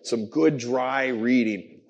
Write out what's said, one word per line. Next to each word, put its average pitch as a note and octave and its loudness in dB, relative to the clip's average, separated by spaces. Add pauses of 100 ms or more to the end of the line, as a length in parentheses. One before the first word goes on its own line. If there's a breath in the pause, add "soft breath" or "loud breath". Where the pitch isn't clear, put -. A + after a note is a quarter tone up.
some A2+ -4
good, D3+ 2
dry B2+ -2
reading, A2+ 0